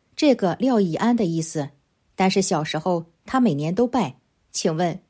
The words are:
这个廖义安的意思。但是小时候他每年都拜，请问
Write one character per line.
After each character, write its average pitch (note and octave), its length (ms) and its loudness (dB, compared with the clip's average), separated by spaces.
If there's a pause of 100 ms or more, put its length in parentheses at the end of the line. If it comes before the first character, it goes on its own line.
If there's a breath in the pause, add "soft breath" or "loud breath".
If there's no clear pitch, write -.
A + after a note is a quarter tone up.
(160)
这 C#4+ 180 4
个 F3+ 220 -2
廖 B3 240 2
义 E3+ 140 0
安 A#3 200 2
的 A3+ 120 0
意 E3 160 0
思。 D3 280 -6 (460)
但 F#3+ 140 2
是 G3 100 0
小 F3 240 0
时 D#3 140 -6
候 E3+ 340 -4 (140)
他 C4 120 0
每 A3+ 160 4
年 D3+ 200 -4
都 A#3+ 120 0
拜， A3+ 300 -2 (340)
请 E3+ 240 -2
问 E3 360 -2